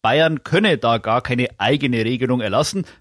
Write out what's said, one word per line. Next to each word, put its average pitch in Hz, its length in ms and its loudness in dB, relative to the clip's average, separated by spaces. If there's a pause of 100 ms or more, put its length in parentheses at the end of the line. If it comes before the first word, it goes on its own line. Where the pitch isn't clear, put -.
Bayern 151 440 0
könne 190 340 0
da 117 200 0
gar 113 240 -2
keine 123 260 -2 (100)
eigene 123 460 0
Regelung 127 360 -2
erlassen, 104 440 -2 (160)